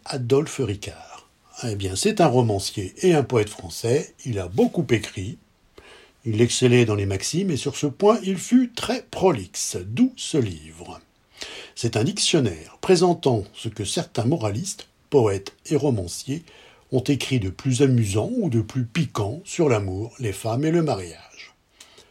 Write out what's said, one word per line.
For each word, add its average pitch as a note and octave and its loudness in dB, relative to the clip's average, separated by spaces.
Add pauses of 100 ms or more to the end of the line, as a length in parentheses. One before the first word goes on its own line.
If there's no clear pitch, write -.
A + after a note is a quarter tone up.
Adolphe C3+ 0
Ricard ? - -10 (340)
Eh A2+ -4
bien, G2 -4
c'est G#3 0
un E3+ 6
romancier A2 0
et F3+ 6
un D3 4
poète A#2 2
français. A#2 -4 (120)
Il A2+ -4
a F2 -6
beaucoup D#3 0
écrit. G2+ -2 (840)
Il A2 0
excellait A#2+ 6
dans A2 0
les G2+ 0
maximes D3+ -2
et C#3 0
sur - -6
ce - -2
point, G3+ 4
il F#3+ -2
fut A#3+ 2
très - -4
prolixe, - -2
d'où E3 2
ce - -4
livre. D#2+ -6 (760)
C'est A#2 -2
un G#2+ 4
dictionnaire C#3+ 0
présentant E3+ 4 (100)
ce - -10
que G#2+ -6
certains - -4
moralistes, A#2+ -2 (240)
poètes G#2 2 (140)
et D#3+ -2
romanciers C3 -2 (480)
ont C3 2
écrit C3 0
de F#2+ -2
plus B2+ 0
amusant A#2+ 2
ou G3 0
de A#2 2
plus A#2+ -4
piquant C3 -4
sur - 0
l'amour, G2+ -2
les A2 -4
femmes A#2 -4
et D#3+ 2
le E3+ 2
mariage. G2 -6 (580)